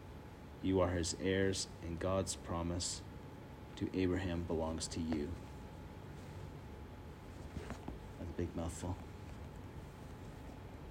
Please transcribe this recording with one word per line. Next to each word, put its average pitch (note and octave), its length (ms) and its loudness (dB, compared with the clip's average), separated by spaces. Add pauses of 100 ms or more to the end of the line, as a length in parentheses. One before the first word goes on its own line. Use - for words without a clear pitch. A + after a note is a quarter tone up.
(600)
You F#2+ 200 8
are F2 80 8
his F2 320 4
heirs, F#2+ 460 6 (160)
and E2 160 0
God's F#2+ 360 4
promise F2 640 0 (760)
to - 180 2
Abraham F2+ 500 4
belongs D#2+ 440 2
to - 120 -2
you. D#2+ 300 2 (3000)
That's F2 120 -4
a - 80 -6
big F2 180 0
mouthful. F2 400 0 (2000)